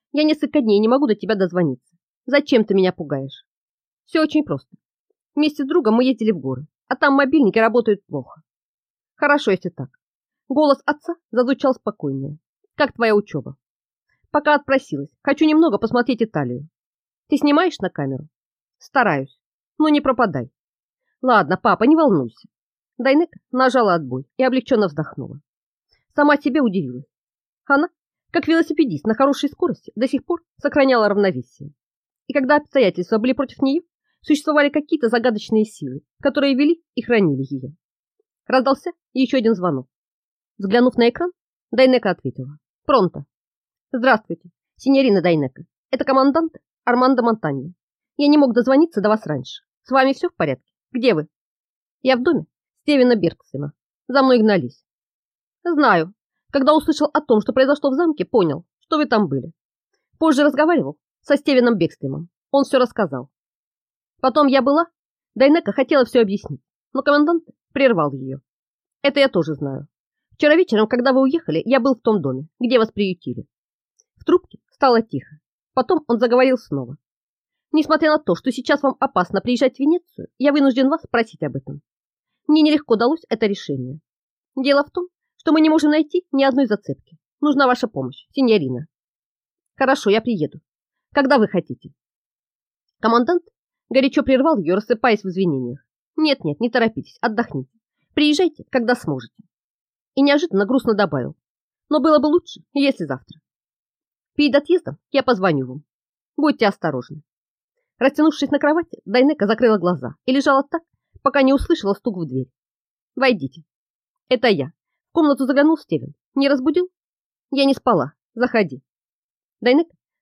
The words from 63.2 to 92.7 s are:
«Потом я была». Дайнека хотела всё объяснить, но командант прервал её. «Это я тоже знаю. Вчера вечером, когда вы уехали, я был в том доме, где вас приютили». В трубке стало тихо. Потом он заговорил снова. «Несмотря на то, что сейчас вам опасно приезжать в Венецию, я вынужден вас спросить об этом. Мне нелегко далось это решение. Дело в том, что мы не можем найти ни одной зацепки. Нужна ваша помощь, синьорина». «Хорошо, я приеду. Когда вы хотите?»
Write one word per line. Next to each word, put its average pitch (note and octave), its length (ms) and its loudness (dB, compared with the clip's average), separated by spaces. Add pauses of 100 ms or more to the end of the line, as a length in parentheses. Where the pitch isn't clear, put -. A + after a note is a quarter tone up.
«Потом C#4 260 2
я C4+ 140 2
была». C#4+ 240 2 (500)
Дайнека C#4+ 380 2
хотела C4+ 320 0
всё A#3+ 160 0
объяснить, G3 400 -4 (320)
но C4+ 80 -6
командант D4+ 420 2 (300)
прервал G3+ 400 2
её. C3+ 260 -10 (600)
«Это C#4+ 180 0
я C4+ 80 4
тоже D#3+ 280 -2
знаю. C#3 340 -10 (420)
Вчера D4+ 240 2
вечером, A3 320 2
когда B3 240 0
вы C4 120 2
уехали, C4+ 420 -2
я B3+ 160 2
был C4 140 0
в - 60 -20
том G#3+ 200 0
доме, C3+ 260 -6 (100)
где A#3+ 220 2
вас A3 140 0
приютили». F3+ 540 -6 (680)
В - 80 -20
трубке - 360 -8 (120)
стало A#3+ 300 0
тихо. D3+ 380 -10 (340)
Потом D#4 340 -2
он A#3 120 -2
заговорил B3+ 380 2
снова. C3+ 380 -8 (800)
«Несмотря D#4 380 2
на D4+ 60 2
то, A#3+ 180 -2
что - 140 -8
сейчас - 320 -2
вам C4+ 200 -2
опасно F#3+ 400 -2
приезжать B3 340 -2
в - 40 -12
Венецию, D#4 580 -4
я C#4 160 0
вынужден C4+ 340 2
вас D#4+ 140 -2
спросить A3+ 420 -4
об C#3 140 -6
этом. C#3+ 240 -14 (640)
Мне D#4 140 4
нелегко D4+ 340 2
далось A#3+ 320 0
это A3+ 180 -4
решение. D3 540 -6 (560)
Дело C#4 280 2
в C#4+ 60 -12
том, F4+ 200 -8 (260)
что - 160 -2
мы D#4+ 80 4
не D#4 100 4
можем D4+ 220 2
найти D#4 400 -2
ни C4+ 120 0
одной C4+ 220 2
зацепки. - 520 -8 (240)
Нужна C#4+ 260 2
ваша B3 200 -2
помощь, C3+ 440 -10
синьорина». E3 560 0 (880)
«Хорошо, C4 340 0
я G#3+ 120 2
приеду. G3+ 400 -6 (520)
Когда C#4 240 2
вы G#3+ 100 4
хотите?» - 440 -6 (1080)